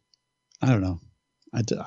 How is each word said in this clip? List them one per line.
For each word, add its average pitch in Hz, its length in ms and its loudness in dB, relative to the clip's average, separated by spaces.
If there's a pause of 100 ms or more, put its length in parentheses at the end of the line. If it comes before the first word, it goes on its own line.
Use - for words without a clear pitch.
(600)
I 123 60 2
don't 120 140 4
know. 92 180 -2 (540)
I, 117 80 0
d-, 113 260 -2